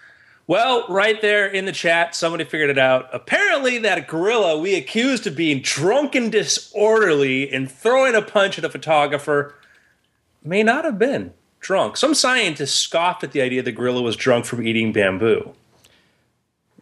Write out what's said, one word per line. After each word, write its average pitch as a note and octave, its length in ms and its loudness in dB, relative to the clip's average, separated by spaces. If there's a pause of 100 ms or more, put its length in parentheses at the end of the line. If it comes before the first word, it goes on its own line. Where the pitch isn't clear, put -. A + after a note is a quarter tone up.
(460)
Well, A3+ 440 2
right G#3 300 2
there G#3 280 2
in F#3+ 180 -4
the F#3+ 60 -4
chat, E3+ 420 0
somebody E3+ 300 -4
figured D#3 260 0
it C#3 80 0
out. C3 340 4
Apparently, C#4 680 0
that F3+ 280 -2
gorilla F3 520 0
we F#3+ 160 0
accused A3+ 500 -2
of E3+ 100 -6
being D3+ 260 0
drunk A3+ 520 0
and A#3 180 0
disorderly E3 1200 2
and C3 200 -4
throwing C4 440 2
a G#3 60 4
punch G3 380 0
at D#3+ 60 -4
a D3+ 40 -6
photographer D3 840 0 (880)
may F3+ 180 0
not B3+ 240 2
have A3 140 -4
been F#3 340 -2 (280)
drunk. E3+ 360 -2
Some D4+ 160 2
scientist F#3+ 640 0
scoffed F3 440 -2
at C#3+ 80 -10
the C#3+ 100 -2
idea B2+ 220 -2
the A#2+ 80 -4
gorilla B2 320 -2
was A2+ 120 -2
drunk A#2+ 300 2
from A#2 220 -6
eating A2+ 260 0
bamboo. G2+ 600 0 (1300)